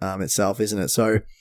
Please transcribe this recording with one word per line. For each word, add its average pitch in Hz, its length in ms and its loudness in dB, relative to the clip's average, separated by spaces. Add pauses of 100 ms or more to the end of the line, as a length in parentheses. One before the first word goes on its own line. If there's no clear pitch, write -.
um, 95 200 -4
itself, 98 400 0
isn't 107 180 0
it? 87 100 0
So, 110 300 2 (220)